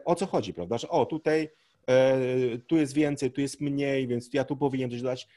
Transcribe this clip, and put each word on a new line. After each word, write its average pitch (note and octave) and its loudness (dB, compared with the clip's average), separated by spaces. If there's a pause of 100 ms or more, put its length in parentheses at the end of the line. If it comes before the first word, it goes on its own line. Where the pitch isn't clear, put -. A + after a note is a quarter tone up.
o F3 2
co F3+ -4
chodzi, A2+ -2
prawda? F2 -4
Że D3+ -8
o, D3 2
tutaj, D#3 0 (400)
e, C3 6 (500)
tu E3 2
jest C#3+ 2
więcej, C#3+ 0
tu C#3+ -4
jest C#3 -4
mniej, C#3 0
więc A#2+ -4
ja C3+ 2
tu C3+ -4
powinienem C3 -2
coś A#2+ -8
dodać. B2+ -6